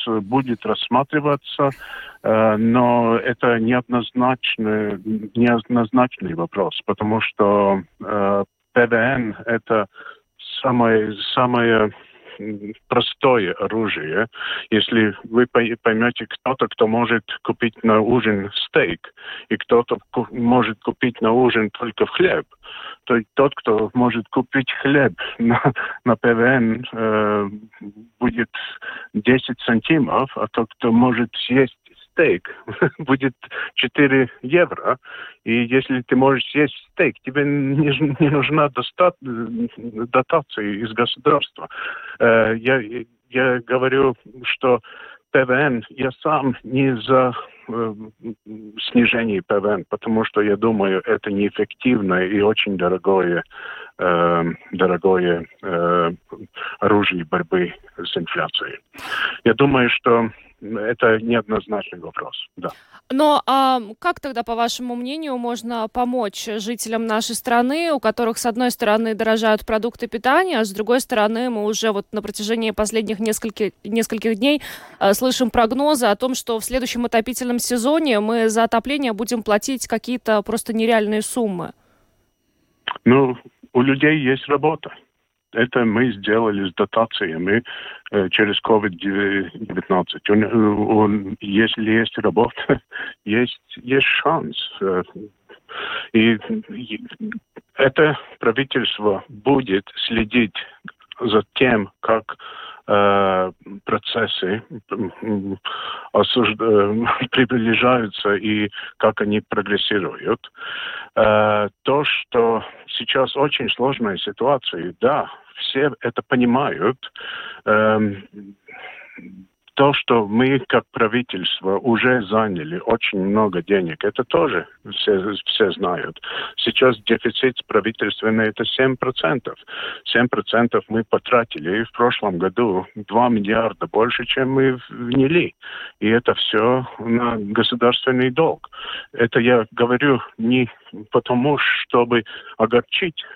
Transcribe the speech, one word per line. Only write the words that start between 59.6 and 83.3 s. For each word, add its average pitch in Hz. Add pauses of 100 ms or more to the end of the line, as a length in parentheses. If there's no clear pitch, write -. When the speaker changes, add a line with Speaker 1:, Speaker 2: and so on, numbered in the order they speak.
Speaker 1:
что 117 (300)
это 110
неоднозначный 107
вопрос, - (220)
да. - (400)
Speaker 2:
Но, 294
а, 262 (180)
как 349
тогда, 240
по 233
вашему 240
мнению, 269
можно 233
помочь 247 (100)
жителям 226
нашей 226
страны, 262
у 277
которых, 220
с -
одной 247
стороны, 220
дорожают 220
продукты 226
питания, 302
а 220
с 196
другой 214
стороны, 226
мы 220
уже 214
вот 202
на 208
протяжении 220
последних 214
нескольких, 214 (120)
нескольких 220
дней, 277 (380)
а, 196
слышим 247
прогнозы 247
о 208
том, 254
что 233
в 214
следующем 240
отопительном 240
сезоне 247
мы 226
за 226
отопление 254
будем 226
платить 214
какие-то 226
просто 220
нереальные 214
суммы? 202 (1300)
Speaker 1:
Ну, 127 (340)